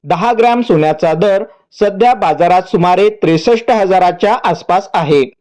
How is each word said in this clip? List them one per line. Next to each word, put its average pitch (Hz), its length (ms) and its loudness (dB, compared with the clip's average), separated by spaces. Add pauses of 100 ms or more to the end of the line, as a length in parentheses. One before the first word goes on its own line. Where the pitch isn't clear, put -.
दहा 175 280 -2
ग्रॅम 240 280 2
सोन्याचा 160 540 0
दर 196 300 0 (360)
सध्या 208 340 2
बाजारात 180 480 0
सुमारे 180 460 0
त्रेसष्ट 214 600 0
हजाराच्या 196 720 0
आसपास 185 500 -2
आहे. 151 280 0 (180)